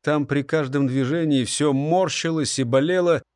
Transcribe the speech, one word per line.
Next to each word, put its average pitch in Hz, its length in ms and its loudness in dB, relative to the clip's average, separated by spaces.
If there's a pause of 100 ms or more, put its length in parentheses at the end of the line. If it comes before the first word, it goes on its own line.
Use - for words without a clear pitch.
Там 147 240 0
при 139 160 0
каждом 139 440 0
движении 139 580 0
всё 147 280 0
морщилось 160 840 0
и 147 60 0
болело, 160 580 2 (140)